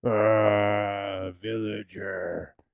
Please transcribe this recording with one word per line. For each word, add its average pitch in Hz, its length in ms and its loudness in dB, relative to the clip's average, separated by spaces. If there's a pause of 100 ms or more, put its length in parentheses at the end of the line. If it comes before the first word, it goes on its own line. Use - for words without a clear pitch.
Ah, 104 1300 2 (100)
villager. 98 1120 -6 (180)